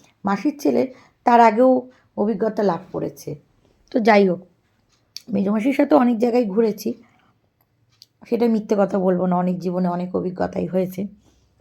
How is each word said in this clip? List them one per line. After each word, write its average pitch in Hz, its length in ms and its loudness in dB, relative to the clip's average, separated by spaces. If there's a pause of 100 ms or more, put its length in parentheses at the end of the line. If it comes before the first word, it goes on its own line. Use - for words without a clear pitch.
(260)
মাসির 202 340 -4
ছেলে 254 340 -2 (300)
তার 233 160 4
আগেও 247 500 4 (280)
অভিজ্ঞতা 214 460 -4
লাভ 180 160 -2 (120)
করেছে। - 440 -10 (560)
তো 262 80 0
যাই 202 300 6
হোক, 175 100 -2 (920)
মেজমাসির 208 400 0
সাথে 285 220 2
অনেক 247 220 4
জায়গায় 240 280 0
ঘুরেছি, 208 480 -2 (1400)
সেটা 233 180 0
মিথ্যে 220 320 0
কথা 196 200 0
বলবো 185 260 0
না, 180 100 0
অনেক 180 240 -2
জীবনে 180 280 -2
অনেক 180 280 -6
অভিজ্ঞতাই 180 500 -4
হয়েছে। 185 420 -4 (540)